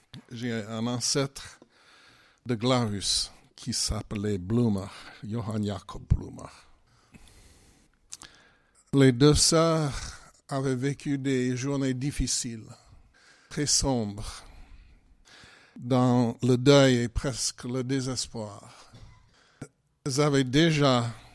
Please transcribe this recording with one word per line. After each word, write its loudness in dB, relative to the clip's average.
J'ai -6
un -6
ancêtre -6
de -2
Glarus -2
qui -8
s'appelait -4
Bloomer, 0
Johann -6
Jakob -8
Bloomer. -2
Les 6
deux 6
sœurs 0
avaient -2
vécu -4
des 0
journées -2
difficiles, -4
très -4
sombres, -2
dans 2
le 4
deuil 8
et -4
presque -6
le -6
désespoir. -8
Elles -2
avaient 4
déjà 4